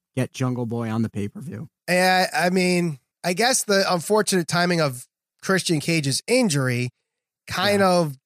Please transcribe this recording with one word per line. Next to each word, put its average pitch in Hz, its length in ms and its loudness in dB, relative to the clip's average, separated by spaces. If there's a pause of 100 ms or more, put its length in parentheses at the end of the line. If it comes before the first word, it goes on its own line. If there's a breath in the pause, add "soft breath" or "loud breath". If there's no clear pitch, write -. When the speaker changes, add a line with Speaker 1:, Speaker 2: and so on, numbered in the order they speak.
(160)
Speaker 1:
get 127 160 -4
Jungle 123 340 -4
Boy 113 240 -4
on 113 120 0
the 110 60 -2
pay-per-view. 117 600 -10 (200)
Speaker 2:
Yeah, 185 380 4 (100)
I 175 140 2
mean, 180 480 0 (240)
I 180 120 -2
guess 233 280 0
the 196 280 2
unfortunate 185 580 0
timing 175 320 0
of 127 260 -2 (340)
Christian 180 380 0
Cage's 143 480 0
injury 139 640 0 (560)
kind 202 340 0
Speaker 1:
Yeah. 190 100 4
Speaker 2:
of 160 360 2